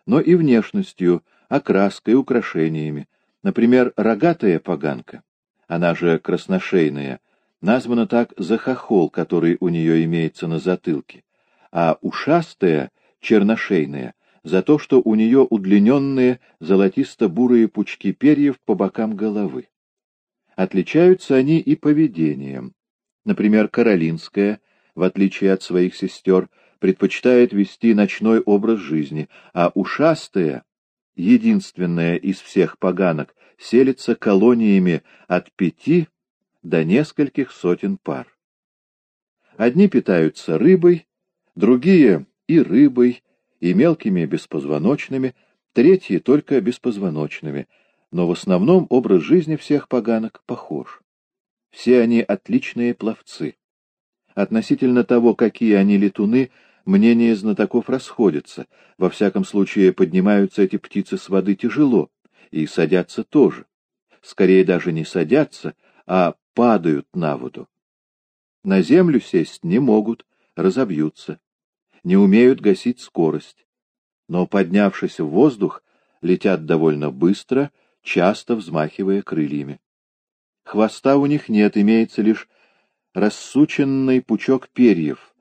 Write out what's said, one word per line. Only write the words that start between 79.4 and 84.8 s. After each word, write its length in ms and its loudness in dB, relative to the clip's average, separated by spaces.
Хвоста 540 0
у 80 0
них 240 -2
нет, 280 2
имеется 440 2
лишь 260 0
рассученный 1080 -2
пучок 480 -4
перьев, 720 0